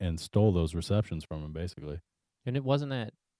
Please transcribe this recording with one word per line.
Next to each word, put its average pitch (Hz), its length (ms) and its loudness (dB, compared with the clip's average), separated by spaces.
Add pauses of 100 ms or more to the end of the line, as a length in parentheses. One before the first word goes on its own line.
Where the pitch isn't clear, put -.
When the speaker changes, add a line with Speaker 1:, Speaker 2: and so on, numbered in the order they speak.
Speaker 1:
and 82 180 -2
stole 104 340 4
those 82 220 2
receptions 85 500 0
from 78 200 -8
him, 76 80 -8
basically. 80 460 -8 (480)
Speaker 2:
And 127 100 -2
it 139 80 -2
wasn't 139 260 0
that 117 220 -4 (260)